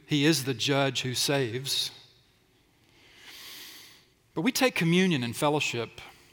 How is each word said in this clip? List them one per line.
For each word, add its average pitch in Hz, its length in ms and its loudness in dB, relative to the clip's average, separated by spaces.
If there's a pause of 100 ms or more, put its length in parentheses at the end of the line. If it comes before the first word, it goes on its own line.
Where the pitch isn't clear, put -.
He 147 200 2
is 143 200 4
the 135 80 -2
judge 135 480 0
who 127 120 -4
saves. 131 760 -2 (2500)
But 165 80 -4
we 233 120 2
take 254 200 2
communion 170 480 4
and 117 140 -4
fellowship 143 640 0 (340)